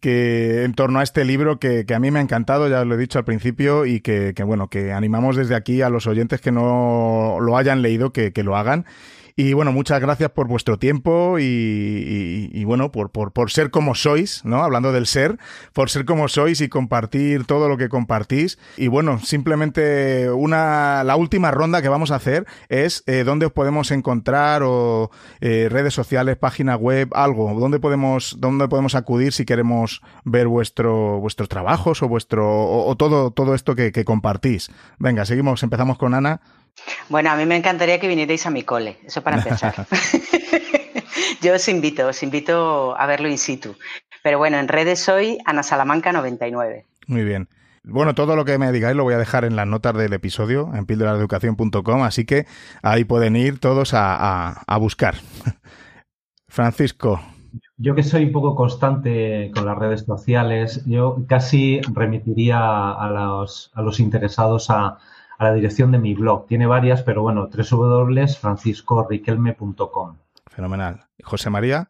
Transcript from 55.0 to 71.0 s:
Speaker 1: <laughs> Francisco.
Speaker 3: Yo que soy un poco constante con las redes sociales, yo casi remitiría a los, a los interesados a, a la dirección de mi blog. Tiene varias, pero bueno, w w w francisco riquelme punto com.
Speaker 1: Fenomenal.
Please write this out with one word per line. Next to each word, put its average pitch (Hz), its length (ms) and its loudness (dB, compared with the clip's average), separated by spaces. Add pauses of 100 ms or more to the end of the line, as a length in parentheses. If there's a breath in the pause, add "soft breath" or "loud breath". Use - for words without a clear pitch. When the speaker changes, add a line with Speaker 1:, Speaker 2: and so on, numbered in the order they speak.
Speaker 1:
<laughs> - 100 -4 (920 loud breath)
Francisco. 120 760 0 (560 loud breath)
Speaker 3:
Yo 139 180 0
que 147 80 4
soy 156 220 2
un 135 60 0
poco 143 240 0
constante 117 960 0
con 104 120 -2
las 104 120 -4
redes 107 240 -2
sociales, 117 840 -2
yo 127 420 0
casi 135 540 2 (120)
remitiría 110 1000 0
a 104 180 -6
los, 101 640 -6
a 113 80 -6
los 107 180 -4
interesados 110 720 0
a, 104 280 0 (400 loud breath)
a 107 60 -2
la 110 100 4
dirección 110 380 2
de 127 60 6
mi 107 160 0
blog. 107 340 0
Tiene 117 200 2
varias, 123 360 4
pero 110 180 0
bueno, 107 260 0
w 107 160 -4
w 120 260 2
w 127 380 2 (120)
francisco 107 680 -2
riquelme 113 440 -2
punto 101 380 -8
com. 85 260 -10 (320)
Speaker 1:
Fenomenal. 95 520 -8 (220)